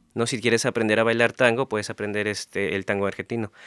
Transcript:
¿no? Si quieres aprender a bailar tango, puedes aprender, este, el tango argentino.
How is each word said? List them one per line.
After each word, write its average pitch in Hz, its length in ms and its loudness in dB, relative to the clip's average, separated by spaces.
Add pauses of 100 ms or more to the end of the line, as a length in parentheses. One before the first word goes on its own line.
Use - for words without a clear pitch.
(140)
¿no? 117 120 0
Si 117 140 -4
quieres 117 260 2
aprender 110 340 2
a 113 40 4
bailar 117 280 2
tango, 123 360 2
puedes 107 220 -4
aprender, 104 360 -4
este, 98 500 -4
el 95 80 -4
tango 101 220 -2
argentino. 110 460 -6 (140)